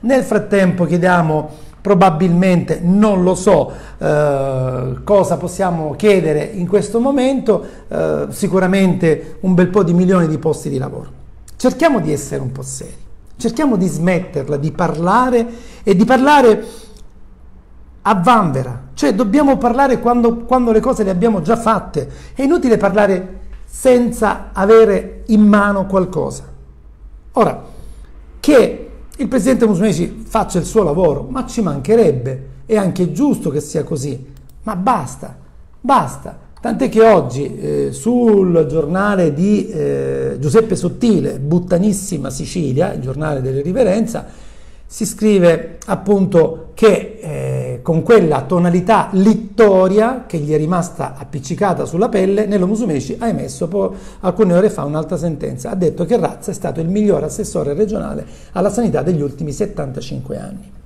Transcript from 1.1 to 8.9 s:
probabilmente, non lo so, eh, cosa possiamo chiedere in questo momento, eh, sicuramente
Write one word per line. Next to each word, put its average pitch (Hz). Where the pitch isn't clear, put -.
probabilmente, 180
non 196
lo 180
so, 170
eh, 135
cosa 190
possiamo 170
chiedere 156
in 175
questo 208
momento, 254
eh, 151
sicuramente 180